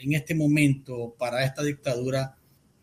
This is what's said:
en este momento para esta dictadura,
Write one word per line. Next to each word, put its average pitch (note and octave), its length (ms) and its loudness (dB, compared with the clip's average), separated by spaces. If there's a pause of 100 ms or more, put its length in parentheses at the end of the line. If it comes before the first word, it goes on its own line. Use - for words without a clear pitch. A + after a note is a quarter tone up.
en C#3+ 120 0
este D#3 200 -2
momento C#3 840 2
para B2 260 -2
esta C3+ 180 -4
dictadura, C3+ 760 -4 (460)